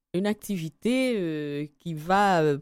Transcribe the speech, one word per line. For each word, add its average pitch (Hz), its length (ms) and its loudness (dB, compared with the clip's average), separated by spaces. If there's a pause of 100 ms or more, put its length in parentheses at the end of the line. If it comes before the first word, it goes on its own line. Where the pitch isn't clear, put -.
(140)
Une 190 120 -2
activité, 214 880 -2
euh, 151 500 -4 (120)
qui 170 160 -10
va, 180 480 4
euh, 147 200 2